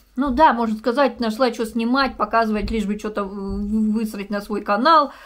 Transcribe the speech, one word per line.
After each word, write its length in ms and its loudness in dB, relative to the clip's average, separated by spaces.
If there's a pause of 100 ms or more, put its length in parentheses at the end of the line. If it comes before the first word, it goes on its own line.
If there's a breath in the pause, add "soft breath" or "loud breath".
(160)
Ну 140 -2
да, 220 6
можно 240 0
сказать, 440 0
нашла, 340 0
что 100 -4
снимать, 520 -2
показывать, 540 0
лишь 160 -2
бы 120 -4
что-то 260 -6
в-, 60 -8
в-, 600 -2
высрать 380 -4
на 100 -2
свой 220 -6
канал. 500 4 (140 loud breath)